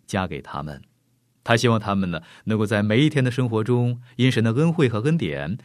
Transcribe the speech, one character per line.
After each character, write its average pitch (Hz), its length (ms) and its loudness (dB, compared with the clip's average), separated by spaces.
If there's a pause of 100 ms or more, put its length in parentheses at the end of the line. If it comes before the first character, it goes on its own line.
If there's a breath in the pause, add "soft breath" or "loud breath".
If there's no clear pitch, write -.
加 95 220 -4
给 - 140 -10
他 - 200 -12
们。 73 200 -12 (600)
他 117 140 2
希 117 140 4
望 113 100 2
他 101 160 -2
们 95 160 -2
呢， 80 100 -6 (220 loud breath)
能 110 140 -2
够 107 80 0
在 104 180 0
每 110 220 4
一 151 40 4
天 147 140 0
的 127 80 0
生 123 180 -2
活 110 140 0
中， 123 380 0 (160 loud breath)
因 123 120 4
神 120 140 2
的 113 120 2
恩 160 180 2
惠 156 160 4
和 104 140 -2
恩 160 140 2
典， 76 480 -4